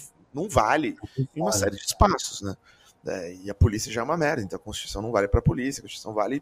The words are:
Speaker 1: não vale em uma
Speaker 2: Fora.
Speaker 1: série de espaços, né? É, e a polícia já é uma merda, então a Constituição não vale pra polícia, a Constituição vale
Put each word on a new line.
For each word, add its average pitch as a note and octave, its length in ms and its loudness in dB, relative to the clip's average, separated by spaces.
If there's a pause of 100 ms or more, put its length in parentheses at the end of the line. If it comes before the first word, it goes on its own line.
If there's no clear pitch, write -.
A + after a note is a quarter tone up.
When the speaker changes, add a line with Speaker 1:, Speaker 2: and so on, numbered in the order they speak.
(340)
Speaker 1:
não D#3+ 140 -4
vale C3 500 2 (380)
em - 60 -4
uma G#2 100 0
Speaker 2:
Fora. G2 140 2
Speaker 1:
série G2+ 100 0
de - 80 -12
espaços, - 580 2
né? G2 140 -4 (500)
É, F2+ 280 -6
e F#2 160 -12
a G2+ 40 -4
polícia G#2+ 380 2
já A2+ 80 -4
é A#2 40 0
uma D3 120 0
merda, D3+ 260 0
então F#2+ 140 -6
a - 60 -8
Constituição - 400 -8
não A2+ 100 -4
vale G2+ 160 4
pra - 140 4
polícia, C3+ 400 0
a - 20 -20
Constituição - 300 -12
vale A#2 280 0